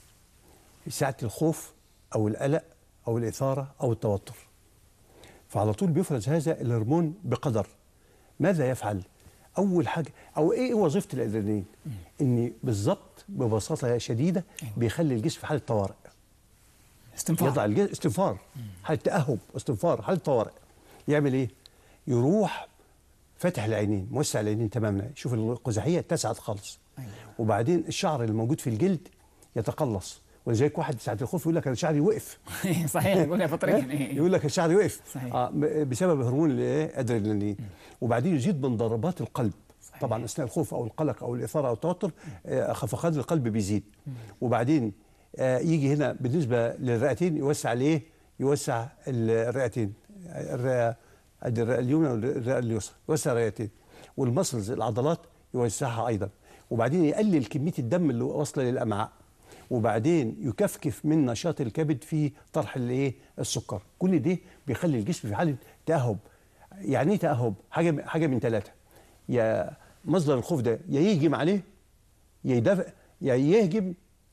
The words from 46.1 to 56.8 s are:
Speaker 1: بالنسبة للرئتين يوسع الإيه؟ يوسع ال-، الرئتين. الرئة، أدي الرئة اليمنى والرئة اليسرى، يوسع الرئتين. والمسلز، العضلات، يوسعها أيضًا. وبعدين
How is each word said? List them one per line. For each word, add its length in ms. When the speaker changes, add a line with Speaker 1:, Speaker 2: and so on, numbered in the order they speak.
Speaker 1:
بالنسبة 520
للرئتين 640
يوسع 360
الإيه؟ 300
يوسع 460
ال-، 400
الرئتين. 440
الرئة، 720
أدي 200
الرئة 160
اليمنى 300
والرئة 500
اليسرى، 360
يوسع 240
الرئتين. 380
والمسلز، 540
العضلات، 500
يوسعها 540
أيضًا. 200
وبعدين 340